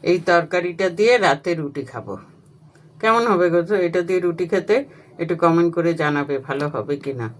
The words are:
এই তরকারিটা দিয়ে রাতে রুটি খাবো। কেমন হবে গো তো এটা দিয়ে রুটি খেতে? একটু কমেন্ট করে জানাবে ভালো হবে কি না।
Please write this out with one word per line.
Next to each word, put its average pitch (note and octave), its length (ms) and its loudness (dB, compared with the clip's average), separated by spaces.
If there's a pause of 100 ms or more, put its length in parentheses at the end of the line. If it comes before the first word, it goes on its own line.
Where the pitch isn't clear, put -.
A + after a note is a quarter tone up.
এই F3 160 2
তরকারিটা F3 680 0
দিয়ে G#3+ 280 4
রাতে F3 360 2
রুটি C#3+ 320 -6
খাবো। G2+ 320 -12 (840)
কেমন A3+ 260 2
হবে F3+ 220 4
গো F3 120 2
তো F#3+ 140 -2
এটা F3+ 260 0
দিয়ে F3+ 180 0
রুটি F3 280 -2
খেতে? G#3+ 380 0 (340)
একটু E3 160 -2
কমেন্ট E3+ 400 2
করে E3+ 180 0
জানাবে D3 460 -2
ভালো C#3+ 300 -4
হবে C#3+ 280 -4
কি C#3 160 -8
না। A#2 260 -6